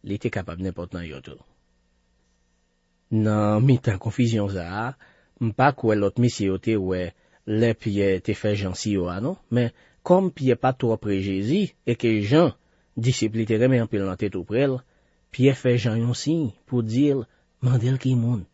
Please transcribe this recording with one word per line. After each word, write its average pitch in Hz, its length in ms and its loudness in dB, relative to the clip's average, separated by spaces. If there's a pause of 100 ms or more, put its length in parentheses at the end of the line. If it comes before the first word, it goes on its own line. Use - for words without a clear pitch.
li 101 160 -6
te - 80 -2
kapab 87 320 -8
nenpòt 90 320 -8
nan 85 120 -10
yo 69 140 -14
tou. - 180 -20 (1700)
Nan 107 520 2
mitan 123 400 2
konfizyon 113 480 0
sa 92 160 -6
a, 101 200 -6 (560)
m 113 120 -2
pa 135 240 4
kwè 110 200 2
lòt 101 240 0
mesye 113 280 2
yo 95 80 -2
te 110 160 0
wè 92 280 -2 (440)
lè 110 320 2
Pyè 101 300 0 (140)
te 104 120 -2
fè 104 240 -2
jan 95 160 -4
si 104 220 -2
yo 90 140 0
a 90 120 -6
non, 170 140 -4 (140)
men 117 200 0 (360)
kòm 185 280 4
Pyè 127 240 2
pa 131 160 0
twò 113 240 0
pre 101 240 -2
Jezi, 101 400 0 (240)
e 120 80 0
ke 117 160 0 (120)
jan 139 300 4 (440)
disip 113 400 0
li 113 100 0
te 110 140 2
renmen 123 240 4
anpil, 101 220 -2
nan 92 120 -6
te 104 140 -2
tou 90 160 -8
pre 127 180 0
l. 131 120 -2 (560)
Pyè 135 200 4
fè 123 240 0
jan 110 220 0
yon 120 180 -2
siy 156 320 -2 (160)
pou 123 160 -2
di 123 320 0
l, 127 80 -4 (400)
mande 123 280 2
l 131 120 0
ki 131 160 2
moun. 117 240 0 (120)